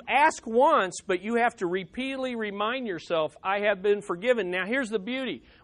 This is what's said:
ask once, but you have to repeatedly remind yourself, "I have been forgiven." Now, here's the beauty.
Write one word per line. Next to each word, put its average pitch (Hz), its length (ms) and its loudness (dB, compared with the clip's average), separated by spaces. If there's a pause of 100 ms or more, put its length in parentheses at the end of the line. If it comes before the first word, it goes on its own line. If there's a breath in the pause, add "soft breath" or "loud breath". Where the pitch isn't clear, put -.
ask 285 380 2
once, 233 520 4 (100)
but 185 160 0
you 233 140 -2
have 233 180 2
to 190 100 -4
repeatedly 247 680 -4
remind 220 500 -4
yourself, 160 580 -2
"I 196 180 0
have 202 200 2
been 208 220 2
forgiven." 190 480 0
Now, 185 160 -2
here's 247 220 -2
the 214 100 -2
beauty. 240 420 -6 (220 soft breath)